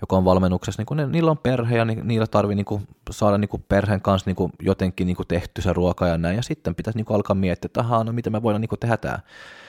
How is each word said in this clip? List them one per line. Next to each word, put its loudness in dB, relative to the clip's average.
joka 0
on 4
valmennuksessa, 2
niinku -6
ne, -2
niillä 2
on 0
perhe 0
ja 2
ni-, -4
niillä 0
tarvii 2
niinku -2
saada 2
niinku -2
perheen 0
kanssa 0
niinku 0
jotenkin 0
niinku -2
tehty -4
se 2
ruoka 2
ja 2
näin. 0
Ja -2
sitten -4
pitäisi -6
niinku -4
alkaa 2
miettiä, -2
että -6
ahaa, 2
no -4
mitä -4
me -2
voidaan 2
niinku -4
tehdä 0
tää. -4